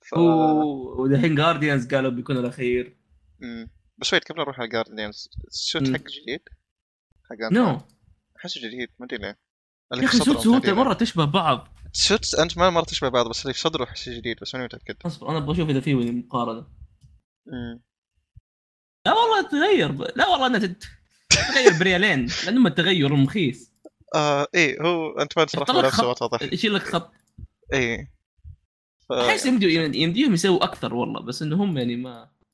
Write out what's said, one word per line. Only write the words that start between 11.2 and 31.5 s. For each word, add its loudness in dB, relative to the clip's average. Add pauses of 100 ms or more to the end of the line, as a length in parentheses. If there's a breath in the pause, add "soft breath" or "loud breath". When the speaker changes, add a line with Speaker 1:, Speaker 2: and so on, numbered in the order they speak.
Speaker 2:
بعض. 0 (240)
Speaker 1:
سوت 0
أنت 0
مان 4
مرة 2
تشبه -4
بعض، 2
بس -8
اللي -4
في -8
صدره -2
أحسه -12
جديد، -8
بس -14
ماني -8
متأكد. -14 (100)
Speaker 2:
اصبر، -8
أنا -2
بشوف -2
إذا 2
في 0
مقارنة. -4 (800)
Speaker 1:
مم. -12 (1200)
Speaker 2:
لا 4
والله 2
تغير 2
ب-، -6
لا 2
والله 2
أنا 2
تت-، -4 (420)
تغير 4
بريالين، 2 (180)
لأنه 4
التغير 4
رخيص. 0 (440)
Speaker 1:
آه، 2
إيه، 2
هو -2
أنت -2
مان 4
صراحة -4
Speaker 2:
يحط -2
لك 4
Speaker 1:
ملابسه 2
Speaker 2:
خط، -6
Speaker 1:
واضح. -2
Speaker 2:
يشيل -2
لك 0
خط. -6 (600)
Speaker 1:
إيه. -2 (960)
ف- -4
Speaker 2:
أحس 0
يمدي-، 2
يمديهم 2
يسووا 4
أكثر -6
والله، -6
بس -8
إنه -2